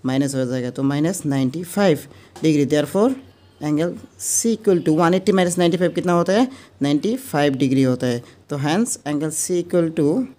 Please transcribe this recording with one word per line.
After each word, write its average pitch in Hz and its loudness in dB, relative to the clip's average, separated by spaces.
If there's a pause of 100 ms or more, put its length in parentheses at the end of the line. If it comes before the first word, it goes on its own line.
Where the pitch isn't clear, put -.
माइनस 135 -2
हो 131 0
जाएगा, 123 -4
तो 135 -6
माइनस 147 -2
नाइंटी 139 -2
फ़ाइव 185 2 (440)
डिग्री। 147 4
Therefore 147 0 (480)
angle 151 -2 (280)
C - -2
equal 208 2
to 156 2
one 170 4
eighty 190 2
minus 180 2
ninety 175 2
five 175 0
कितना 175 0
होता 170 2
है, 247 4 (340)
नाइंटी 151 0
फ़ाइव 147 0
डिग्री 131 2
होता 127 0
है। 120 -2 (260)
तो 143 -6
hence 165 -2
angle 147 -2
C 175 -4
equal 170 0
to 170 2 (140)